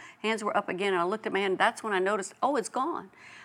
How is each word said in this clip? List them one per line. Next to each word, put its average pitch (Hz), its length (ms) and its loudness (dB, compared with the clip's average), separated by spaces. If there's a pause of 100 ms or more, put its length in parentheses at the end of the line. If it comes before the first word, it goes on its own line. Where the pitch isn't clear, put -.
(220)
Hands 220 220 0
were 202 100 -2
up 202 140 2
again, 196 240 0
and 180 80 4
I 170 60 4
looked 214 200 -2
at 214 60 -2
my 190 60 2
hand. 196 180 2
That's 214 260 4
when 214 120 -2
I 185 60 2
noticed, 196 420 0
"Oh, 285 140 2
it's 214 120 -2
gone." 262 400 -4 (360)